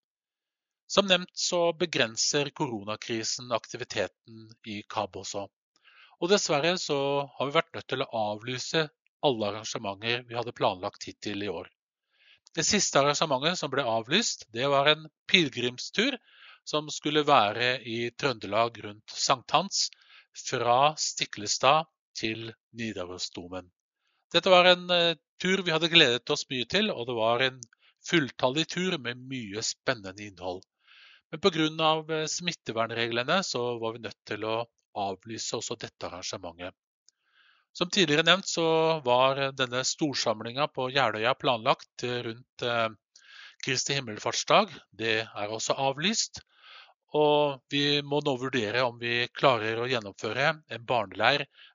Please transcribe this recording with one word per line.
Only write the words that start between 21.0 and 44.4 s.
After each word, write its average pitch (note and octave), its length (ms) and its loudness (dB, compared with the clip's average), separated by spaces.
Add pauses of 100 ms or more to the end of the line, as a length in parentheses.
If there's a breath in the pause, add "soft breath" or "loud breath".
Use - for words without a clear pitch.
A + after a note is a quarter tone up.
til A2+ 340 -6 (220)
Nidarosdomen. F2+ 960 -8 (640)
Dette F3 160 4
var F3+ 160 10
en, F3+ 240 6
eh, E3+ 240 4 (240)
tur F#3+ 240 2
vi F3 80 -2
hadde D#3+ 180 2
gledet D3 420 6
oss D3 200 -2
mye B2+ 160 -4
til, A2+ 240 0
og A#2 160 -6
det B2+ 80 -4
var A#2 280 2
en C3 180 -2 (420 soft breath)
fulltallig C#3 640 0
tur F3+ 320 -2
med A#2+ 180 -8
mye B2 460 -8
spennende G#2 640 -6
innhold. F#2 360 -8 (680 soft breath)
Men D#3+ 100 -12
på G3 140 2
grunn D#3 260 2
av, D#3 300 4
eh, D#3 160 0
smittevernreglene A#2 1200 0
så A#2+ 320 -4
var A2+ 140 -4
vi A#2+ 80 -14
nødt G#2 260 -12
til G#2+ 180 -6
å A2+ 220 -2 (300)
avlyse G#2 580 -6
også A#2 240 -6
dette - 300 -12
arrangementet. F2+ 640 -12 (1000 soft breath)
Som F3+ 160 -4
tidligere E3 360 4
nevnt F3+ 260 4
så D#3+ 540 2
var C3+ 480 4
denne B2+ 340 -2
storsamlinga A#2+ 880 -2
på B2+ 160 -4
Jeløya A#2+ 480 2
planlagt, C3 640 0
eh, B2 200 -4
rundt, A#2+ 400 -14
eh, A#2 260 0 (760 loud breath)
Kristi C3 300 -2
himmelfartsdag. C#3 800 0 (200)